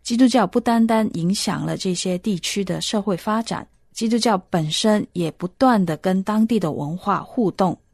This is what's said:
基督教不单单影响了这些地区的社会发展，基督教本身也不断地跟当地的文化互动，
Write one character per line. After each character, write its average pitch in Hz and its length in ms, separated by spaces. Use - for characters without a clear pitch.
基 233 120
督 254 100
教 233 220
不 208 100
单 233 280
单 220 300
影 175 200
响 165 300
了 160 100
这 180 180
些 180 260
地 190 200
区 - 240
的 175 160
社 202 220
会 196 160
发 214 240
展， - 260
基 - 160
督 226 100
教 220 200
本 156 220
身 214 400
也 170 200
不 - 180
断 233 360
地 160 120
跟 190 260
当 214 240
地 226 100
的 175 140
文 147 240
化 180 260
互 208 300
动， 180 260